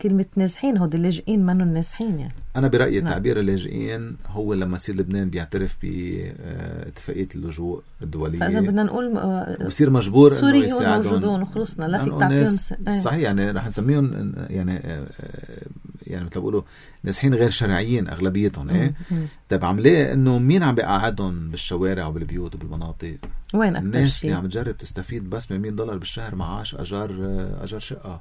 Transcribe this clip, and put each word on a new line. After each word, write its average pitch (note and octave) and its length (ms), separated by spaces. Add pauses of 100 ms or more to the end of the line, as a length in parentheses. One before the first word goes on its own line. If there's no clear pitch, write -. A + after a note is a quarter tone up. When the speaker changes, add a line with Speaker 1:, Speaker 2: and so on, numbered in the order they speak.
Speaker 1:
كلمة G3 220 (120)
نازحين، G3 420
هود E3+ 160
اللاجئين F#3 520
منهم F3+ 220
نازحين، E3 500
يعني. B2+ 160 (220)
Speaker 2:
أنا C3+ 120
برأيي B2+ 320
Speaker 1:
نعم. E3+ 120
Speaker 2:
تعبير G#2+ 280
اللاجئين A2+ 760 (100)
هو G#2 280
لما F2+ 220
يصير G2 200
لبنان F#2+ 340
بيعترف F2+ 520
ب، - 40
آه، F2 1000
اتفاقية - 460
اللجوء E2 480 (200)
الدولية. D#2 360
Speaker 1:
فإذا F#3 220
بدنا G3+ 220
نقول، A#3 340
آه، F#3+ 440
Speaker 2:
ويصير C3+ 300
مجبور B2+ 420
إنه B2+ 80
Speaker 1:
سوري C#3 200
هو - 40
Speaker 2:
يساعدهم. G#3 480
Speaker 1:
موجودون G3 300
وخلصنا، G#3 420
لا D#3+ 140
فيك C3+ 100
Speaker 2:
لأنه D3+ 120
Speaker 1:
تعطيهم C#3 180
Speaker 2:
الناس G3+ 300
Speaker 1:
س-، - 40 (160)
إيه. G3+ 120
Speaker 2:
صحيح، D3+ 200
يعني، G2+ 300
رح G#2+ 160
نسميهم، A2 680 (180)
يعني، F2+ 260
آه، D#2+ 300 (140)
آه، - 460 (400)
يعني، F2+ 180
مثل E2+ 100
ما F#2+ 60
بيقولوا G#2 220 (400)
نازحين B2+ 320
غير A#2 160
شرعيين G#2 580
أغلبيتهم، G2 600
إيه؟ E3 240 (160)
Speaker 1:
مم، E3+ 80
مم. D#3 80 (220)
Speaker 2:
طيب، F2+ 160
عم G2 160
ليه C#3+ 320
إنه C3 260
مين D#3 240
عم C3+ 120
بيقعدهم G2 760
بالشوارع F2+ 560
وبالبيوت E2 480
وبالمناطق؟ D#2+ 640 (380)
Speaker 1:
وين G#3 220
أكتر F#2+ 100
Speaker 2:
الناس C3 320
Speaker 1:
شيء؟ D3+ 120
Speaker 2:
اللي F2 100
عم F#2+ 60
تجرب A2 300
تستفيد F#2+ 540
بس A2 220
من F#2+ 60
مية G#2+ 120
دولار G#2+ 280
بالشهر G2+ 360
معاش F#2 400
أجار، G2+ 360 (120)
آه، F#2+ 420
أجار G#2 160
شقة. F#2+ 400